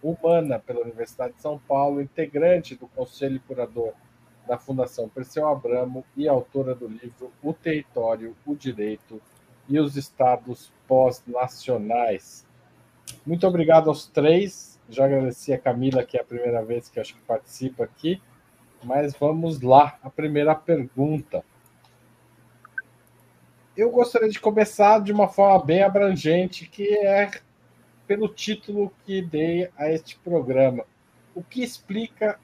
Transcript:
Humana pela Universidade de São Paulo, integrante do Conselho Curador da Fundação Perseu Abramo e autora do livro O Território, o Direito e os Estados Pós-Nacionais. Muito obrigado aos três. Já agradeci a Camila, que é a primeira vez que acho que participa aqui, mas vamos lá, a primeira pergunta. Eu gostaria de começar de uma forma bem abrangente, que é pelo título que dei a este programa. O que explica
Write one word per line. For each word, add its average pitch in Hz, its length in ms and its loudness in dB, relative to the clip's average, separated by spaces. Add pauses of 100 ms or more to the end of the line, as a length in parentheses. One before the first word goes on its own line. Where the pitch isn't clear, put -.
Humana 160 580 0
pela 120 220 -8
Universidade 117 520 -10
de - 80 -20
São 151 160 -8
Paulo, 143 420 -2
integrante 151 760 0
do - 100 -20
Conselho 131 540 -8
Curador 117 520 -8 (540)
da 123 100 -4
Fundação 127 520 -6
Perseu 151 400 -6
Abramo 127 560 -4 (120)
e 147 120 -2
autora 131 480 -2
do 123 100 -14
livro 117 460 -16 (100)
O 147 100 -6
Território, 113 840 -6 (100)
o 147 80 -6
Direito 110 640 -8 (480)
e 143 120 0
os 139 160 -2
Estados 127 760 -2 (140)
Pós-Nacionais. 120 1600 -2 (800)
Muito 170 220 0
obrigado 160 400 6
aos 147 180 -4
três. 170 720 0 (100)
Já 127 180 0
agradeci 135 460 -2
a 123 60 -2
Camila, 127 460 0
que - 120 -8
é 123 40 -2
a - 40 -8
primeira 120 400 -4
vez 117 240 -8
que - 120 -10
acho - 160 -12
que - 60 -20
participa 123 600 -8
aqui, 160 400 -6 (640)
mas 139 320 -2
vamos 156 440 -2
lá, 131 440 6
a 139 60 -14
primeira 151 440 0
pergunta. 143 880 -2 (2250)
Eu 226 140 2
gostaria 240 380 2
de 208 100 -6
começar 208 640 4
de 196 80 -4
uma 208 160 4
forma 196 380 6
bem 170 180 4
abrangente, 185 880 0
que 202 300 -2
é 202 300 2 (800)
pelo 208 220 0
título 208 640 -6 (100)
que 190 160 -4
dei 170 560 -2
a 151 140 -4
este - 300 -6
programa. 131 640 2 (500)
O 175 80 -12
que - 180 -10
explica 220 840 -6